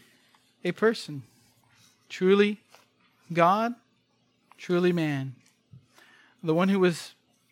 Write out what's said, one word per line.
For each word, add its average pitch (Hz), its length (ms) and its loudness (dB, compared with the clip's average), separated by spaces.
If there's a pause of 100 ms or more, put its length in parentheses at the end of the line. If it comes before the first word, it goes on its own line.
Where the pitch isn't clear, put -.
(640)
a 175 80 -4
person, 170 500 -4 (880)
truly 202 480 2 (760)
God, 196 440 2 (800)
truly 180 340 0
man, 143 440 -4 (1080)
the 156 140 -2
one 185 140 2
who 196 100 2
was 180 340 0 (380)